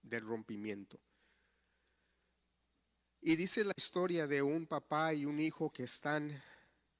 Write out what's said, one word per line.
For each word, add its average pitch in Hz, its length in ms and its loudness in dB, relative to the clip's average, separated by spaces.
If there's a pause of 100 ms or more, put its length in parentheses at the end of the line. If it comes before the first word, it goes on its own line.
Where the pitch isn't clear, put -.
del 113 240 -6
rompimiento. 107 720 -8 (2250)
Y 165 160 6
dice 190 260 4
la 202 140 0
historia 180 500 0
de 139 140 2
un 156 260 2
papá 156 460 0
y 147 140 -2
un 147 120 -2
hijo 156 320 0
que - 120 -10
están 147 600 -2 (580)